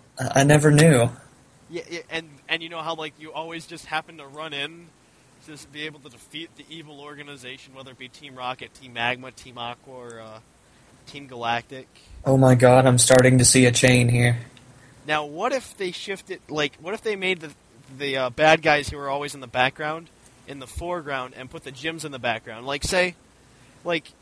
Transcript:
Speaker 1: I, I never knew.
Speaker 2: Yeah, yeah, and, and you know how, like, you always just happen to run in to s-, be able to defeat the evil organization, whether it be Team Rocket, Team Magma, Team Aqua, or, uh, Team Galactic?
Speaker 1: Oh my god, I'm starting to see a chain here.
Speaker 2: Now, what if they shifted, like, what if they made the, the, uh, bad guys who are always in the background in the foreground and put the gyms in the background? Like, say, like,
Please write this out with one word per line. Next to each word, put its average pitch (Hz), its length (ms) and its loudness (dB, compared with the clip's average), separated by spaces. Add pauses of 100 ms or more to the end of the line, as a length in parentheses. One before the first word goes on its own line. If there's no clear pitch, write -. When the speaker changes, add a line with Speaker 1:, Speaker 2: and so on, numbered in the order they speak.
(200)
Speaker 1:
I, 127 220 2
I - 20 6
never 147 280 6
knew. 143 380 6 (600)
Speaker 2:
Yeah, 160 200 -12
yeah, 170 100 -12 (100)
and, 160 200 -10 (200)
and 165 140 -6
you 165 60 -14
know 170 120 -10
how, 160 140 -6
like, 156 240 -10
you 156 120 -18
always 165 360 -12
just 165 180 -16
happen 160 320 -8
to 147 80 -20
run 151 280 -14
in 160 340 -10 (580)
to 156 80 -18
s-, 143 120 -20
be 147 180 -16
able 151 160 -14
to 131 100 -20
defeat 151 480 -18
the 147 120 -20
evil 151 300 -20
organization, 143 760 -18
whether 131 160 -20
it 120 80 -20
be 127 100 -16
Team 139 260 -20
Rocket, 127 380 -10
Team 131 200 -20
Magma, 123 380 -8
Team 123 280 -20
Aqua, 120 340 -14
or, 120 260 -18
uh, 110 200 -20 (680)
Team 143 220 -18
Galactic? 120 600 -6 (380)
Speaker 1:
Oh 135 120 4
my 131 180 8
god, 127 320 8
I'm 123 100 6
starting 127 400 6
to 123 80 4
see 127 200 6
a 123 60 4
chain 123 380 4
here. 120 300 2 (680)
Speaker 2:
Now, 151 200 -2
what 175 280 -6
if - 240 -8
they 185 140 -6
shifted, 185 580 -12
like, 147 280 -4
what 165 180 -12
if - 80 -12
they 214 120 -4
made 185 260 -4
the, 156 100 -14 (460)
the, 139 200 -6
uh, 131 120 -2
bad 156 320 4
guys 147 260 2
who 151 100 -10
are 143 120 -8
always 143 260 -6
in 139 60 -18
the 127 60 -16
background 151 600 -4 (380)
in 139 120 -14
the 131 80 -16
foreground 143 680 -8
and 127 140 -16
put 160 160 -18
the 131 60 -14
gyms 156 340 -10
in 151 80 -12
the 131 60 -12
background? 117 460 -6
Like, 143 180 -6
say, 180 320 0 (680)
like, 170 280 -6 (100)